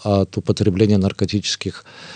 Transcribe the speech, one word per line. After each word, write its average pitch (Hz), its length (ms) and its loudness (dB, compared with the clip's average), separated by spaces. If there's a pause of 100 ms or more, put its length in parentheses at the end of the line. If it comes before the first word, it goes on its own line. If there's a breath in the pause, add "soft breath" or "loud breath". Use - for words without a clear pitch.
от 98 320 0
употребления 101 640 2
наркотических, - 840 -4 (320 loud breath)